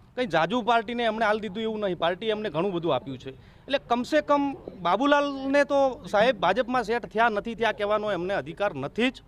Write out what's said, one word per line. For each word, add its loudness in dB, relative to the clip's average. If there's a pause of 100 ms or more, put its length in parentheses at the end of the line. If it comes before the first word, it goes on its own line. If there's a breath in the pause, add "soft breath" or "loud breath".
(160)
કંઈ -2
જાજુ 2
પાર્ટીને 0
એમણે 0
હાલ 2
દીધું -6
એવું -4
નહીં, -2
પાર્ટીએ 0
એમને -2
ઘણું 0
બધું -2
આપ્યું -6
છે. -14
એટલે -8
કમસે 0
કમ 0 (260)
બાબુલાલને 2
તો 0
સાહેબ 4
ભાજપમાં 0
સેટ -2
થયા 2
નથી -4
થયા 0
કહેવાનો 0
એમને -2
અધિકાર -2
નથી -2
જ. -12